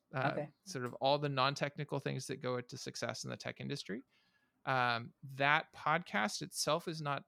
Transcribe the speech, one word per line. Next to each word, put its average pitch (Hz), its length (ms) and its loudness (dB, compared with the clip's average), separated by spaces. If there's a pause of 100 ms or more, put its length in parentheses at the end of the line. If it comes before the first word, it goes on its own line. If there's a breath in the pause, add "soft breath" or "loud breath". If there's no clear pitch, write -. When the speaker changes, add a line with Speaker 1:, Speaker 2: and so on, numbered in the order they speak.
(160)
Speaker 1:
uh, 135 180 2
Speaker 2:
Okay. 147 160 -4 (160)
Speaker 1:
sort 135 200 -4
of 123 100 -4
all 135 220 6
the 147 120 2
non-technical 143 680 2
things 139 280 -2
that 127 140 -4
go 127 160 0
into 123 200 -8
success 117 480 -4
in 127 40 -6
the 120 80 -4
tech 123 220 -8
industry. 143 440 -6 (600 soft breath)
Um, 123 460 2 (240)
that 143 400 4
podcast 190 680 0
itself 156 460 0
is 160 140 -6
not 143 260 -2